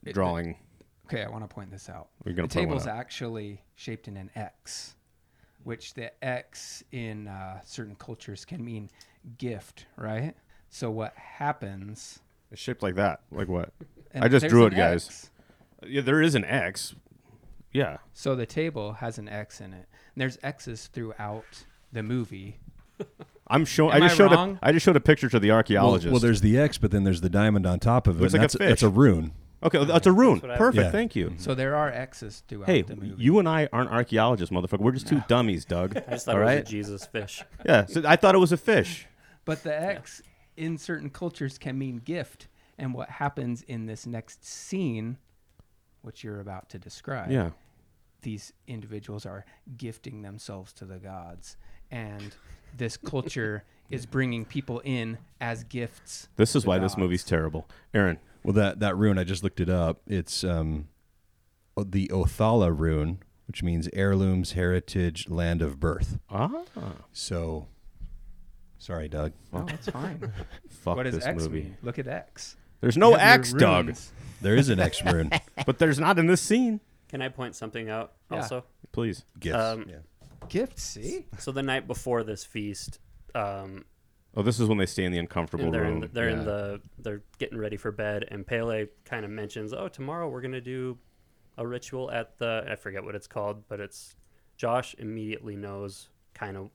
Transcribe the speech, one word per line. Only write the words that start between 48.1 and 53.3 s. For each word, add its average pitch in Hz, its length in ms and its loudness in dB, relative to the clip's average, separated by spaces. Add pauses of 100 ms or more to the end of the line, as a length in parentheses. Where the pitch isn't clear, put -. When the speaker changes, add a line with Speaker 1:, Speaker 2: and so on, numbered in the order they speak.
Speaker 1:
these 107 300 -12 (140)
individuals 107 600 -14
are 95 180 -14 (320)
gifting 110 460 -14
themselves 98 520 -16
to - 120 -18
the 95 120 -16
gods. 92 580 -16 (340)
And 104 440 -12 (420)
this 117 200 -6
culture 110 680 -6 (120)